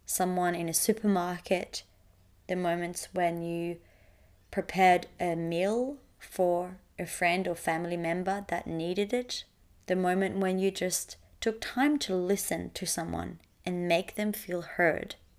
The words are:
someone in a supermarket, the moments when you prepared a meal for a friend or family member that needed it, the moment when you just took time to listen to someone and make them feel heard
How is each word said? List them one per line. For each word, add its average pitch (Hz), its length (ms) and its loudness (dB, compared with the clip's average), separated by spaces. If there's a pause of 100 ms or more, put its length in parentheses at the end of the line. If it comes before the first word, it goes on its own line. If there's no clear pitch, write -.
someone 180 500 2
in 170 140 -2
a 165 40 -2
supermarket, 180 1120 0 (640)
the 185 80 -2
moments 175 580 -2
when 170 280 0
you 170 360 -4 (760)
prepared 185 560 4 (120)
a 175 160 0
meal 196 600 0 (220)
for 180 580 0 (220)
a 180 60 -4
friend 180 420 2
or 175 80 -2
family 170 420 -2
member 180 520 -2
that 170 180 -4
needed 180 460 -2
it, 247 300 -4 (440)
the 185 80 2
moment 185 420 2
when 185 220 2
you 190 100 4
just - 480 -4 (240)
took 220 180 0
time 285 380 2
to 190 180 -2
listen 180 580 0
to - 120 -8
someone 170 540 -4 (260)
and 175 220 0
make 175 280 2
them 208 160 0
feel 180 300 -6
heard - 540 0 (240)